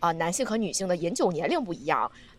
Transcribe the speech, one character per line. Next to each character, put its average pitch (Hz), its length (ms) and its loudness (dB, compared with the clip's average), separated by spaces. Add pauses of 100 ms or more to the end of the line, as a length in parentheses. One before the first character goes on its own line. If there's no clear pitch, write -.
啊， 170 120 2
男 165 180 0
性 214 140 0
和 214 120 -2
女 214 160 -2
性 196 160 -2
的 180 60 2
饮 170 200 -2
酒 247 160 2
年 165 180 0
龄 320 140 0
不 180 100 -4
一 - 120 -10
样， 135 260 2 (280)